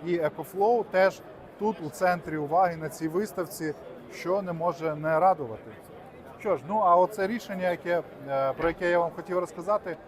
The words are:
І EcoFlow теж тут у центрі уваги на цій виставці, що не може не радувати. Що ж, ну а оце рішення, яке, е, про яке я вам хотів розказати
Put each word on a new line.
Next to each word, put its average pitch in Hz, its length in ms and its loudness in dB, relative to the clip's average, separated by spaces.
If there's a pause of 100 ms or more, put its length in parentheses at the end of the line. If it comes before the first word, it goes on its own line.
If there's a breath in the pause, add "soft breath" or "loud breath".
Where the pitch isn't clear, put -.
І 170 120 0
EcoFlow 190 640 2
теж 185 360 4 (380)
тут 214 220 0
у 151 100 -6
центрі 175 460 0
уваги 165 400 2
на 156 120 -6
цій 160 200 -4
виставці, 165 680 -4 (380)
що 190 300 -2
не 180 100 -6
може 160 420 -2
не 156 260 2
радувати. 143 500 2 (720)
Що 196 160 0
ж, 127 120 -10
ну 214 100 0
а 180 180 8
оце 180 300 4
рішення, 190 440 -2
яке, 175 320 0 (260)
е, 135 240 2
про 160 160 0
яке 175 220 0
я 175 80 6
вам 170 180 2
хотів 180 220 -2
розказати 180 580 -2 (120)